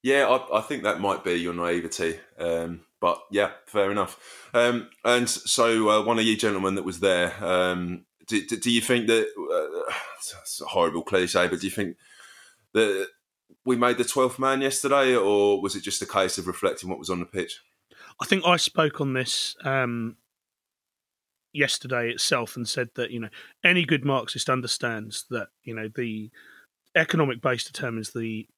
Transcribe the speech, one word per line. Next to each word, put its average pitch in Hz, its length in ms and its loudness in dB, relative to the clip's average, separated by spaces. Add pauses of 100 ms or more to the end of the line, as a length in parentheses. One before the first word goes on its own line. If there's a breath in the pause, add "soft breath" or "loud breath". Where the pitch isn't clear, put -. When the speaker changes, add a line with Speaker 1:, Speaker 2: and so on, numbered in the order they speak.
Speaker 1:
Yeah, 135 240 4
I, 120 320 2
I - 20 0
think 127 220 -6
that 92 160 0
might 95 240 0
be 90 100 0
your 85 220 -2
naivety. 85 640 -2 (180)
Um, 85 440 -4 (200)
but - 300 -2
yeah, 98 200 2 (140)
fair 101 260 0
enough. - 640 -6
Um, 120 360 2 (140)
and 120 240 4
so, 113 640 2
uh, 107 160 4
one 113 140 2
of 110 60 4
you 110 120 4
gentlemen 95 380 0
that 95 100 -4
was 87 140 -6
there, 87 340 2 (100)
um, 90 600 0 (220)
do, 107 180 0
do, 117 120 -4
do 120 140 0
you 117 100 4
think 120 260 2
that, 113 200 4
uh, 80 640 -4 (280 loud breath)
it's - 420 -12
a 73 40 -10
horrible 85 360 0
cliche, 90 460 2
but 82 140 -4
do 98 40 -6
you 95 60 -2
think 95 260 -6 (760 loud breath)
that 101 340 2 (580)
we 127 100 2
made 123 220 2
the 123 60 2
twelfth 127 340 0
man 135 240 2
yesterday, 135 540 2
or 101 460 4
was 98 140 -2
it 98 60 -6
just - 200 -6
a 101 40 -4
case 95 320 0
of 90 100 -6
reflecting 90 420 -2
what 92 100 -6
was 80 100 -10
on 90 100 -2
the 85 60 -6
pitch? - 340 -8 (640 loud breath)
Speaker 2:
I - 40 -6
think 185 200 2
I 175 120 6
spoke - 440 0
on 135 120 -2
this, - 500 -4
um, 120 540 -2 (1300)
yesterday 127 580 -2
itself 117 460 -2
and 120 120 -6
said 123 280 -4
that, 120 160 -4
you 120 80 -8
know, 110 100 -10 (340 loud breath)
any 175 220 4
good 139 200 0
Marxist 135 440 0
understands 117 800 -4
that, 113 180 -6 (160)
you 117 100 -12
know, 110 200 -8
the 110 360 -6 (680 loud breath)
economic 151 460 2
base 127 220 0
determines 113 480 -8
the 113 360 -6 (100)